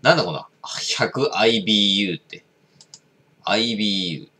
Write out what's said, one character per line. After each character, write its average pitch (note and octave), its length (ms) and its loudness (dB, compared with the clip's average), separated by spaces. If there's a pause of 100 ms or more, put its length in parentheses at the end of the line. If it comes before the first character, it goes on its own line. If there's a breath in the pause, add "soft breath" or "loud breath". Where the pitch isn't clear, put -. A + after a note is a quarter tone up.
な D3 100 6
ん E3+ 40 4
だ C#3+ 60 0
こ E2 100 -4
の、 - 120 -10 (500)
百 C3 400 -2
ア G#2+ 120 4
イ A2+ 160 2
ビ G2+ 340 4
ー G2+ 120 0
ユ F2 40 -2
ー D#2+ 60 -8
っ - 20 -18
て。 - 220 -18 (1000)
ア G2+ 140 0
イ A#2 180 0
ビ G2 420 -2
ー - 20 -10
ユ - 60 -16
ー。 - 40 -20 (100)